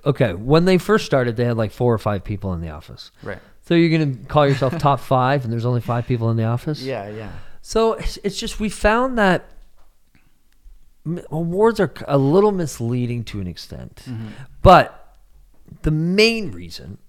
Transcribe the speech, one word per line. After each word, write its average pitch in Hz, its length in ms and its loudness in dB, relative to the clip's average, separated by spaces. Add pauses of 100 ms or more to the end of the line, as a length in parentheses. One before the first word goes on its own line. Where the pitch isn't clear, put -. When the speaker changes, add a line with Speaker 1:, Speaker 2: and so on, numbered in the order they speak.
Speaker 1:
okay, 135 280 0
when 135 300 4
they 185 140 4
first 208 280 0
started, 123 300 0
they 120 80 0
had, 120 120 0
like, 110 160 -2
four 123 200 0
or 110 60 0
five 104 260 -4
people 98 280 -6
in 85 80 -6
the 82 100 -10
office. - 400 -18 (120)
Speaker 2:
Right. 95 160 -12 (240)
Speaker 1:
So - 120 -2
you're 170 220 4
gonna 147 200 0 (100)
call 147 220 4
yourself 139 300 0
Speaker 2:
<laughs> - 0 -
Speaker 1:
top 143 220 2
five 131 440 0
and 117 80 -6
there's 117 140 -4
only 123 140 0
five 117 260 -4
people 113 240 0
in 113 60 0
the 113 80 0
office? 120 380 -4
Speaker 2:
Yeah, 117 260 -8
yeah. 107 220 -12 (320)
Speaker 1:
So 226 320 0
it's, - 300 -6
it's 202 140 -4
just, - 200 -8
we 214 100 -2
found 240 500 0
that 190 300 2 (1600)
m-, 170 140 -6 (100)
awards 180 480 0
are 185 180 2
c-, - 120 -12
a 143 100 4
little 180 340 4
misleading 123 720 -4
to 104 160 -8
an 92 60 -6
extent. - 600 -14
Speaker 2:
Mm-hmm. 113 220 -12 (340)
Speaker 1:
But 175 340 8 (840)
the 151 100 0
main 196 580 2
reason 87 480 -14 (100)